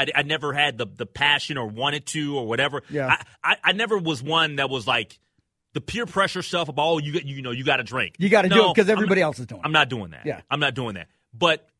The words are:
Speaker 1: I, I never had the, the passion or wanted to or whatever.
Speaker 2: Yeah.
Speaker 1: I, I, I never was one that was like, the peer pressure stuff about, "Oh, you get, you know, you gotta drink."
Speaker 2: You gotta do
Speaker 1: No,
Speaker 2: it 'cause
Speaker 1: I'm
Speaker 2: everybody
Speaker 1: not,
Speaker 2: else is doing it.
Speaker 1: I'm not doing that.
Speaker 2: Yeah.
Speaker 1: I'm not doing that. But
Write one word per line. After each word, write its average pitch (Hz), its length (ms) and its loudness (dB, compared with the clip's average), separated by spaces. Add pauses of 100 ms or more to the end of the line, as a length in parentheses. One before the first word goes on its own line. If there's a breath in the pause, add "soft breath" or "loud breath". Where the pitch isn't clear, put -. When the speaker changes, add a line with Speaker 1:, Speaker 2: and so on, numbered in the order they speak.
(140)
Speaker 1:
I, 143 60 0
I - 20 4
never 147 300 -4
had 143 260 0
the, 120 80 -4
the 98 200 -10
passion 143 520 0
or 117 80 -4
wanted 139 400 -6
to 147 320 -4
or 120 80 -4
whatever. 135 440 -2
Speaker 2:
Yeah. 139 180 -2 (340 soft breath)
Speaker 1:
I, 170 100 2
I, 214 120 -2
I 185 80 4
never 214 260 0
was 160 240 -2
one 156 340 0
that 135 140 0
was 127 160 -6
like, 120 320 -2 (540)
the 147 80 -6
peer 233 240 -6
pressure 185 380 0
stuff 170 260 -4
about, 147 160 -2
"Oh, 165 140 2
you 147 140 -6
get, 139 140 -2
you 135 160 -10
know, 123 100 -8
you 127 100 -6
gotta 131 220 2
drink." 110 340 -4
Speaker 2:
You 185 100 2
gotta 190 200 6
do 196 80 6
Speaker 1:
No, 208 160 8
Speaker 2:
it - 20 -2
'cause 202 140 6
Speaker 1:
I'm 214 100 6
Speaker 2:
everybody 190 220 4
Speaker 1:
not, 165 80 4
Speaker 2:
else 139 100 -6
is 123 80 -10
doing - 140 -14
it. - 40 -6
Speaker 1:
I'm 151 60 -2
not 151 180 4
doing 104 220 -8
that. 73 160 -14
Speaker 2:
Yeah. 113 140 -6 (100)
Speaker 1:
I'm 143 80 -2
not 139 160 0
doing 117 220 -6
that. 85 100 -14 (260)
But 160 360 0 (120)